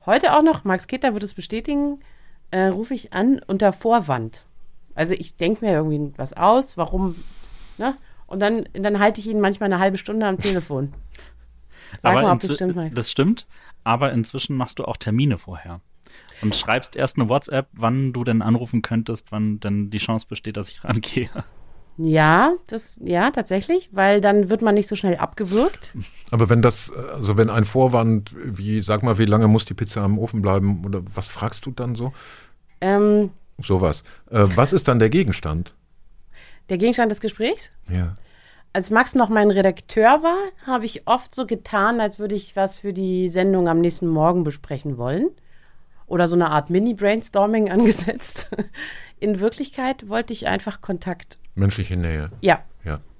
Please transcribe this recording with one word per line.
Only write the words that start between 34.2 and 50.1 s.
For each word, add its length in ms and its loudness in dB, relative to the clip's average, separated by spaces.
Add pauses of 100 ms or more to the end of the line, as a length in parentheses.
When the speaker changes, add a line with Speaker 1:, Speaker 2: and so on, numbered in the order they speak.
Speaker 3:
Äh, 160 6 (100)
was 180 4
ist 160 2
dann 100 4
der 100 6
Gegenstand? 640 -2 (960)
Speaker 1:
Der 80 -2
Gegenstand 340 2
des 100 -6
Gesprächs? 500 -6 (180)
Speaker 3:
Ja. 240 -2 (600)
Speaker 1:
Als 180 -2
Max 240 2
noch 140 4
mein 200 6
Redakteur 720 4
war, 160 2 (300)
habe 180 -2
ich 220 -10
oft 260 -2
so 140 -6
getan, 520 -2
als 200 -4
würde 160 -6
ich 200 -10
was 200 -2
für 180 -8
die 360 -2
Sendung 380 2
am 140 2
nächsten 260 0
Morgen 360 2
besprechen 540 -6
wollen. 320 -2 (760)
Oder 220 2
so 80 0
eine 160 4
Art 180 0
Mini-Brainstorming 1000 0
<laughs> 0 -
angesetzt. 800 0 (720)
In 200 0
Wirklichkeit 720 -4
wollte 240 -4